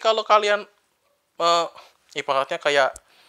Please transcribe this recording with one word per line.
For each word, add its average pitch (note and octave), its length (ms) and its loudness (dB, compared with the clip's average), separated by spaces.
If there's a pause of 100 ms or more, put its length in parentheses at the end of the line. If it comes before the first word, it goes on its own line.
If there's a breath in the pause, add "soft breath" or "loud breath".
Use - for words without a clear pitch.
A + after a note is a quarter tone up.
kalau A3 240 0
kalian, G#3 400 0 (720)
eh, E3+ 280 2 (520 loud breath)
ibaratnya C#3 400 -4
kayak C#3+ 320 2 (380 loud breath)